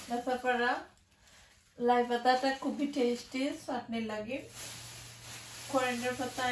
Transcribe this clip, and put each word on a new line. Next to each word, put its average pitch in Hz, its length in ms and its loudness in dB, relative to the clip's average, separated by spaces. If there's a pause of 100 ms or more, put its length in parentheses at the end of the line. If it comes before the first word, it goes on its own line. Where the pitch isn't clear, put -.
বেচাপাড়া। 240 640 2 (1040)
লাই 247 320 6
পাতাটা 254 400 4 (140)
খুবই 277 220 0 (100)
tasty, 240 460 0 (240)
চাটনি 226 340 -4 (120)
লাগে। 214 260 -4 (1300)
coriander 247 480 2
পাতা 262 320 -2